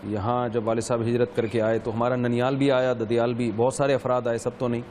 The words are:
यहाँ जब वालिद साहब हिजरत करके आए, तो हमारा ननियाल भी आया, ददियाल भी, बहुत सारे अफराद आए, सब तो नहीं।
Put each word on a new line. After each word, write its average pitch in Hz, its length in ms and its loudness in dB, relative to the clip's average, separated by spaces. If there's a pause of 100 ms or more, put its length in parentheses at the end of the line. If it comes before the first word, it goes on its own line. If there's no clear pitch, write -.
यहाँ 113 440 -2
जब 110 140 -2
वालिद 113 200 0
साहब 117 200 0
हिजरत 120 320 0
करके 113 240 0
आए, 110 200 2
तो 113 120 -6
हमारा 120 240 0
ननियाल 123 400 0
भी 139 140 2
आया, 127 240 2
ददियाल 117 400 0
भी, 120 180 -2
बहुत 120 240 2
सारे 139 180 2
अफराद 123 340 0
आए, 117 100 0
सब 120 200 -4
तो 131 100 -2
नहीं। 120 240 -2